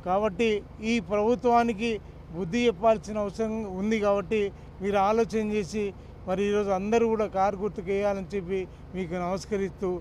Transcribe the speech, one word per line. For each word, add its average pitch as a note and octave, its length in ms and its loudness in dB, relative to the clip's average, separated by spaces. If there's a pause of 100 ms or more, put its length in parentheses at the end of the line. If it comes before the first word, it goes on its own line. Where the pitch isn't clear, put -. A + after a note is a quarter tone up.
కాబట్టి G#3 440 2 (400)
ఈ - 20 4 (180)
ప్రభుత్వానికి A#3 800 4 (460)
బుద్ధి F3+ 300 -2
చెప్పాల్సిన G#3+ 580 2
అవసరం A3 320 -4 (240)
ఉంది. A3 160 2 (100)
కాబట్టి G3+ 340 2 (420)
మీరు G3+ 160 2 (100)
ఆలోచన A3 360 2 (120)
చేసి G#3 280 -2 (440)
మరి F#3 200 0
ఈరోజు G3+ 300 2
అందరూ A3 340 4
కూడా G#3+ 140 2 (100)
కారు G3 260 2
గుర్తుకు G3 320 -4
వేయాలని G3 400 0
చెప్పి F#3+ 260 -4 (360)
మీకు F3+ 180 -4 (100)
నమస్కరిస్తూ F#3+ 640 -4 (120)